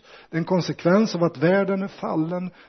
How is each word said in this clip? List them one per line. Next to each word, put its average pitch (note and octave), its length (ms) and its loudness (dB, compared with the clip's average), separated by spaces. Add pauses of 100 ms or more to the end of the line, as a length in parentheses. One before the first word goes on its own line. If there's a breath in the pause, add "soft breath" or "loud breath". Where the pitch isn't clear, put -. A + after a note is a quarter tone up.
(300 loud breath)
Det D#3+ 80 -6
är - 20 0
en E3 60 -2
konsekvens F#3 680 2
av E3+ 80 0
att D#3+ 140 0
världen F#3+ 460 2
är G3 40 -6
fallen. F3+ 640 -6 (180 loud breath)